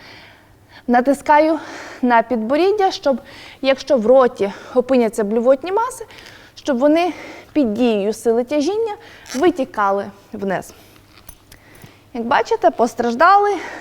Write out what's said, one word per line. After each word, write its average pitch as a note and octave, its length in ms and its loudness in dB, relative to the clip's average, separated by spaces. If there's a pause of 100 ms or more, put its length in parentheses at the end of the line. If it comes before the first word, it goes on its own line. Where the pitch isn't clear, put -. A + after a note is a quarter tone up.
(880)
натискаю D4 720 2 (440)
на A#3+ 200 4
підборіддя, D#4+ 680 0
щоб, C4+ 280 -2 (440)
якщо C4+ 340 0
в G#3+ 100 0
роті A#3+ 460 4 (220)
опиняться A#3+ 500 0
блювотні B3 480 0
маси, A4+ 340 -4 (480)
щоб B3+ 240 -4
вони D4+ 340 2 (400)
під A#3 220 0
дією A3 380 0
сили A#3 320 -2
тяжіння G4 500 -2 (400)
витікали A3+ 720 -2 (260)
вниз. G3 420 -6 (1400)
Як A#3 100 -6
бачите, F#4 460 0
постраждалий F4 840 2 (240)